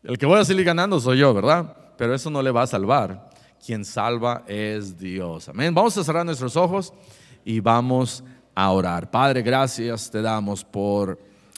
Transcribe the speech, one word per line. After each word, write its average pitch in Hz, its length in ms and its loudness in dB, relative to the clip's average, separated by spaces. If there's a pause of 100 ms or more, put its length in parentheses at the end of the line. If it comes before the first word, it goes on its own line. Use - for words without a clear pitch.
El 123 160 -8
que 139 80 0
voy 185 120 8
a 208 60 6
salir 190 200 2
ganando 170 360 2
soy 127 180 2
yo, 139 140 6
¿verdad? 147 640 0
Pero 120 180 0
eso 135 140 -6
no 143 140 -2
le 131 80 0
va 120 120 2
a 131 40 2
salvar. 101 640 -2 (340)
Quien 107 200 -6
salva 120 600 -2
es 104 520 -6
Dios. 90 500 -8
Amén. 135 260 -4
Vamos 208 220 2
a 185 80 -2
cerrar 160 220 -2
nuestros 131 300 -6
ojos 180 360 0 (520)
y 110 160 -2
vamos 123 600 2 (320)
a 95 160 2
orar. 90 400 -2
Padre, 127 320 2
gracias 120 680 -2
te 107 100 -4
damos 107 440 -4
por 101 540 -2 (400)